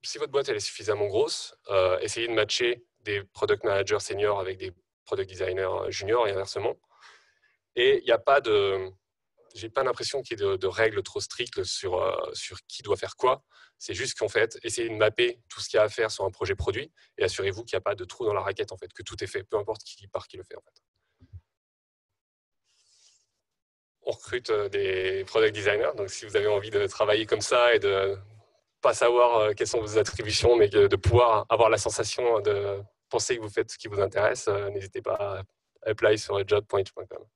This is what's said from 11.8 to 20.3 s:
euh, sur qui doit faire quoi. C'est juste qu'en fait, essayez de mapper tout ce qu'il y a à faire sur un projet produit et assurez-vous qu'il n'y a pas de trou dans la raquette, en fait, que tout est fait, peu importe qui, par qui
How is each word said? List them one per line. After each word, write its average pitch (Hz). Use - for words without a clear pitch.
euh, 87
sur -
qui -
doit 98
faire -
quoi. 127
C'est -
juste 123
qu'en 107
fait, 113
essayez 117
de 113
mapper 110
tout -
ce -
qu'il -
y 110
a -
à 107
faire 110
sur -
un 95
projet 98
produit 104
et 104
assurez-vous 98
qu'il -
n'y -
a 90
pas 101
de 98
trou -
dans 104
la 101
raquette, 98
en 92
fait, -
que -
tout -
est 127
fait, 95
peu 107
importe 104
qui, -
par -
qui 92